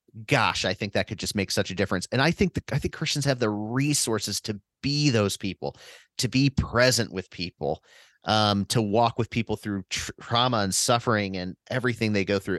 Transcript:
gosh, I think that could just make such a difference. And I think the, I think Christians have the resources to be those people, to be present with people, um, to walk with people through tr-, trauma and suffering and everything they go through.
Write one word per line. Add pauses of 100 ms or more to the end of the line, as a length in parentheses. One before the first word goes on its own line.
(260)
gosh,
I
think
that
could
just
make
such
a
difference.
And
I
think
the, (100)
I
think
Christians
have
the
resources
to (220)
be
those
people, (420)
to
be
present
with
people, (420)
um,
to
walk
with
people
through
tr-, (100)
trauma
and
suffering
and (140)
everything
they
go
through.